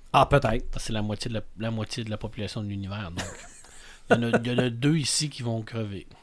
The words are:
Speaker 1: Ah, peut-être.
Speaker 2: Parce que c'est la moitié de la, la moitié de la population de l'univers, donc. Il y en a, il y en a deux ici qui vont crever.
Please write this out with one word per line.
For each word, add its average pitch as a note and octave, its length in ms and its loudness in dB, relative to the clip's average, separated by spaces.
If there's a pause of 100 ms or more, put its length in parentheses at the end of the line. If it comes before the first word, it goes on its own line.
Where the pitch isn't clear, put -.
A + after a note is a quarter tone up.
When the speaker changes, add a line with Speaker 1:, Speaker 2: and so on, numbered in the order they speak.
(120)
Speaker 1:
Ah, C#3 140 10
peut-être. A#2+ 440 4
Speaker 2:
Parce - 140 -2
que - 20 -6
c'est A#2 60 -2
la G#2+ 100 0
moitié G#2 280 -2
de A2+ 40 -2
la, G#2 60 -2 (180)
la A2+ 140 -2
moitié A2 320 -2
de G2+ 60 -4
la G#2 60 0
population G#2+ 460 -4
de G2+ 60 -4
l'univers, G2 420 -4
donc. F2+ 160 -4 (840)
Il C3+ 60 8
y - 20 0
en A#2 140 2
a, A#2+ 60 4
il A#2 140 -2
y - 20 2
en B2 40 2
a B2+ 120 2
deux C#3+ 260 4
ici D3 340 0
qui - 120 -10
vont A2+ 200 -2
crever. G#2 440 -6 (160)